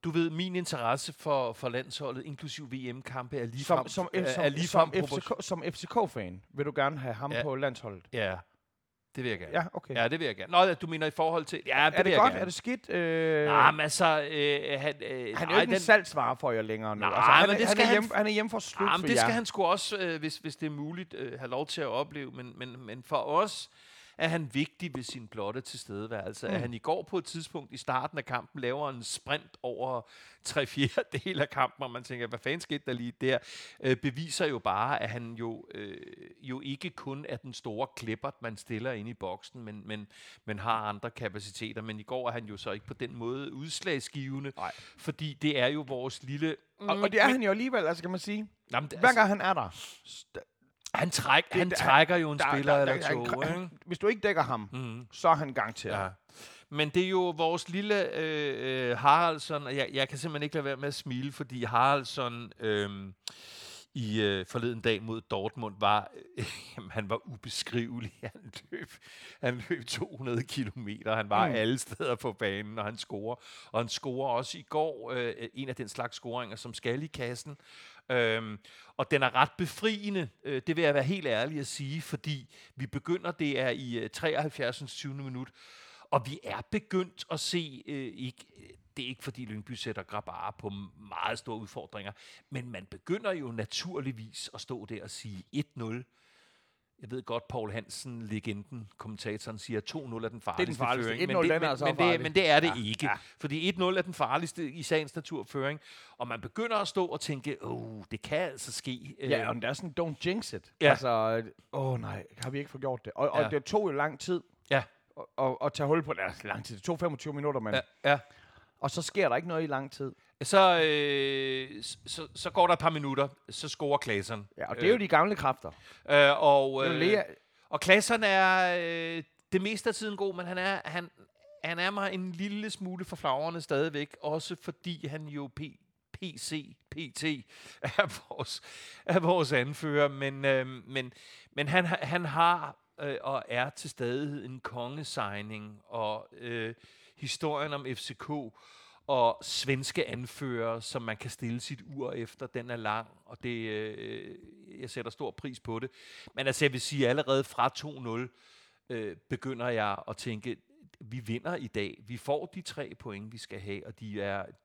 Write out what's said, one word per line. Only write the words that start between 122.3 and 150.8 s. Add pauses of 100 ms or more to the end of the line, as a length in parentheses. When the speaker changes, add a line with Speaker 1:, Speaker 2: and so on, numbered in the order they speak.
Speaker 1:
så
går
der
et
par
minutter, (220)
så
scorer
Claesson. (100)
Speaker 2:
Ja,
og
det
er
jo
Speaker 1:
Øh,
Speaker 2:
de
gamle
kræfter.
Speaker 1:
øh,
og,
Speaker 2:
Det
er
jo
Speaker 1:
øh,
Speaker 2:
Lea. (460)
Speaker 1:
og
Claesson
er, (400)
øh, (300)
det
meste
af
tiden
god,
men
han
er,
han, (540)
han
er
mig
en
lille
smule
for
flagrende
stadigvæk,
også
fordi
han
jo (100)
P-, (340)
P (140)
C, (140)
P (200)
T (580)
er
vores, (460)
er
vores
anfører,
men,
øh,
men, (400)
men
han,
han
har, (240)
øh,
og
er
til
stadighed
en
kongesigning,
og... (100)
Øh, (420)
historien
om
F
C
K (760)
og
svenske
anfører,